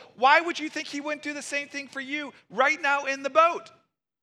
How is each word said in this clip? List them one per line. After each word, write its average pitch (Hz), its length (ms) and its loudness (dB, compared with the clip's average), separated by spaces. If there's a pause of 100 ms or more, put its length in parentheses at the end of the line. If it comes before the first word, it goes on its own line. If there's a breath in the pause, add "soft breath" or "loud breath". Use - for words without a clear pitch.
(160 loud breath)
Why 277 260 6
would 339 180 -4
you 302 100 -8
think 302 200 -8
he 285 120 -8
wouldn't 294 220 -8
do 294 100 -8
the 285 80 -10
same 285 280 -8
thing 277 180 -12
for 269 140 -12
you 277 320 -8 (180 soft breath)
right 277 280 2
now 285 260 0
in 269 180 -4
the 269 80 -4
boat? 330 400 4 (520)